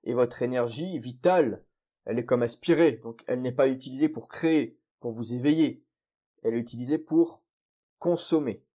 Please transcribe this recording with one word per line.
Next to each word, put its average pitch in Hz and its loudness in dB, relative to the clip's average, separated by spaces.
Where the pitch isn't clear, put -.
Et 120 -4
votre 123 0
énergie 127 -4
vitale, 127 0
elle 117 -4
est 120 -6
comme 120 2
aspirée, 156 2
donc 117 -14
elle 127 -2
n'est 127 -4
pas 135 2
utilisée 131 -2
pour 135 -10
créer, 156 0
pour 120 -8
vous 113 -8
éveiller. 143 0
Elle 113 -2
est 120 0
utilisée 123 -4
pour 160 0
consommer. 160 -2